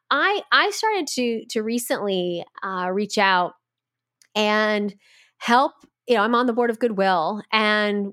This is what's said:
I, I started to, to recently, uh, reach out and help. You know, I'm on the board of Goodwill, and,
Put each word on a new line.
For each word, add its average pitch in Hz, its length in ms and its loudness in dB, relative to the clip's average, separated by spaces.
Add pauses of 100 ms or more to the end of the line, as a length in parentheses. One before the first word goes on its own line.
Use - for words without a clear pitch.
I, 349 340 0 (100)
I 320 180 4
started 392 440 -2
to, 233 360 -2
to 220 120 -4
recently, 202 800 -2 (180)
uh, 185 300 -4
reach 202 260 -2
out 185 360 2 (800)
and 214 580 0 (440)
help. 254 340 2 (360)
You 247 80 4
know, 202 80 2
I'm 233 100 0
on 247 120 2
the 240 60 0
board 240 160 0
of 226 120 -4
Goodwill, 190 640 0 (100)
and, 208 600 0